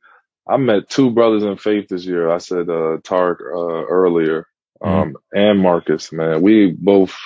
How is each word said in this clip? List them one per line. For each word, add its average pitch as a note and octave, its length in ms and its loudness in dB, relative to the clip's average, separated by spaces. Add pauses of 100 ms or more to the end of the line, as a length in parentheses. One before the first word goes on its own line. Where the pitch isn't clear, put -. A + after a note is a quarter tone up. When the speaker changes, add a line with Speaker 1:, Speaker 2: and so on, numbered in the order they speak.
(500)
Speaker 1:
I A2+ 80 0
met A2+ 320 0
two C3 220 2
brothers A2 320 2
in G2+ 140 -4
faith G#2 320 -4
this F2+ 160 -8
year. E2+ 260 -2
I F2 60 0
said, F2 320 -6
uh, D#2+ 340 -2
Tark, F2+ 380 -2
uh, E2 440 -6
earlier, E2 640 0 (340)
Speaker 2:
Mm-hmm. E2+ 140 -2
Speaker 1:
um, D#2 200 -2 (180)
and G2+ 260 4
Marcus, E2+ 520 0
man. D#2+ 320 -2
We G#2 280 4
both F#2+ 440 2 (100)